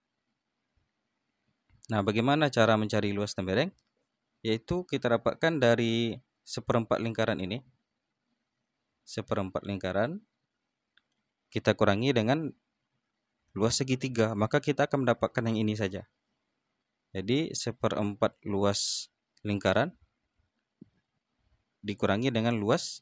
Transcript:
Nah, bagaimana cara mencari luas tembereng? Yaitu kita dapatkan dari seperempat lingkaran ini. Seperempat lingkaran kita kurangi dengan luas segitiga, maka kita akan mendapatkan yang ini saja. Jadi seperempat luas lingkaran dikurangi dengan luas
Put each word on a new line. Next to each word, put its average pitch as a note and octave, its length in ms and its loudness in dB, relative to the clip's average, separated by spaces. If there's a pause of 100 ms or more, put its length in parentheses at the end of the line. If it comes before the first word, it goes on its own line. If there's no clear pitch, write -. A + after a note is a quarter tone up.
(1900)
Nah, G#2+ 160 0
bagaimana C3 480 2
cara A2+ 240 6
mencari G#2 380 0
luas G#2 180 -2
tembereng? G2+ 400 -2 (720)
Yaitu C#3+ 400 -2
kita B2 300 0
dapatkan D#3+ 420 0
dari A#2 580 2 (300)
seperempat A#2 560 -2
lingkaran A2 400 -2
ini. G2 240 -6 (1400)
Seperempat G#2 580 -6
lingkaran G2+ 560 -2 (1300)
kita G#2+ 320 0
kurangi G#2+ 320 2
dengan B2+ 400 0 (1040)
luas A2 240 0
segitiga, B2+ 560 0
maka A2 240 0
kita D3 240 0
akan C#3 240 -2
mendapatkan A#2 400 0
yang A2+ 160 0
ini G#2+ 160 0
saja. F#2+ 240 -4 (1120)
Jadi A#2+ 400 -2
seperempat G#2+ 880 -2
luas G2+ 640 -2 (400)
lingkaran G#2 480 0 (1800)
dikurangi G#2 560 0
dengan A2+ 240 0
luas A2+ 420 -2